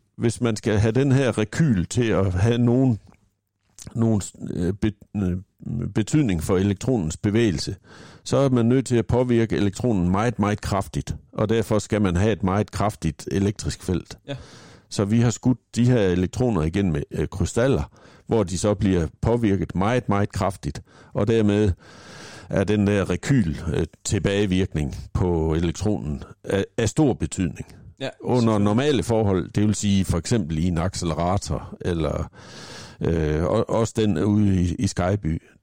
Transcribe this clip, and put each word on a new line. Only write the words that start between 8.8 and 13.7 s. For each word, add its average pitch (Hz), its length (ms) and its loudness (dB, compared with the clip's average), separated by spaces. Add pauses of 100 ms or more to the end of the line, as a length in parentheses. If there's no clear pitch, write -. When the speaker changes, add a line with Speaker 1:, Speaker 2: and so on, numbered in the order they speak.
Speaker 1:
til 123 100 2
at 113 100 2
påvirke 120 500 2
elektronen 98 540 0
meget, 104 280 0
meget 101 220 0
kraftigt, - 560 -4 (160)
og 104 160 -2
derfor 113 300 2
skal 104 240 0
man 90 140 2
have 107 160 2
et 92 100 -4
meget 98 280 0
kraftigt - 600 -4
elektrisk 98 500 -2